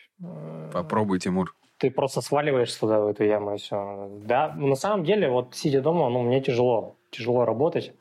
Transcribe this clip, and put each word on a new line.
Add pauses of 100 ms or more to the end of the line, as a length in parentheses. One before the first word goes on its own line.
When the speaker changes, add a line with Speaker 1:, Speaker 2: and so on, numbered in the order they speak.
(200)
Speaker 1:
э,
Speaker 2:
Попробуй,
Тимур. (240)
Speaker 1:
ты
просто
сваливаешься
туда,
в
эту
яму,
и
все. (160)
Да,
на
самом
деле,
вот
сидя
дома,
ну,
мне
тяжело. (140)
Тяжело
работать,